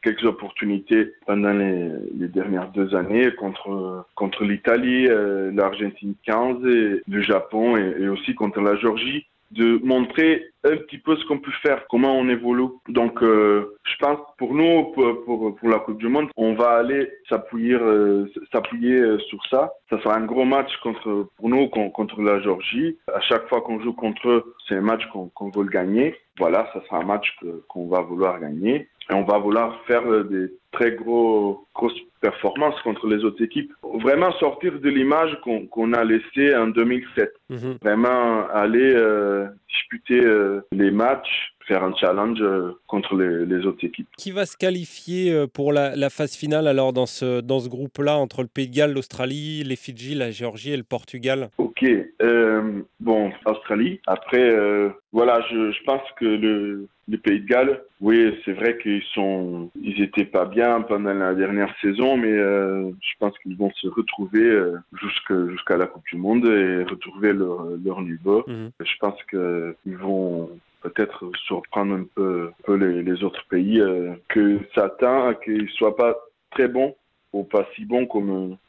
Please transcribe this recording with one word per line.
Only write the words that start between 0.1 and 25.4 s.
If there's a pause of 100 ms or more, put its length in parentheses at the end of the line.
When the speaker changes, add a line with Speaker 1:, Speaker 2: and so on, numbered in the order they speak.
Speaker 1:
opportunités (120)
pendant
les, (300)
les
dernières
deux
années
contre, (100)
contre
l'Italie,
euh,
l'Argentine (100)
quinze (100)
et
le
Japon
et,
et
aussi
contre
la
Géorgie, (260)
de
montrer (220)
un
petit
peu
ce
qu'on
peut (100)
faire,
comment
on
évolue. (220)
Donc,
euh,
je
pense (180)
pour
nous,
pour,
pour,
pour
la
Coupe
du
Monde,
on
va
aller (200)
s'appuyer,
euh,
s-, (100)
s'appuyer,
euh,
sur (100)
ça. (180)
Ça
sera
un
gros
match (100)
contre,
pour
nous
con-,
contre
la
Géorgie. (160)
À
chaque
fois
qu'on
joue
contre
eux, (120)
c'est
un
match
qu'on,
qu'on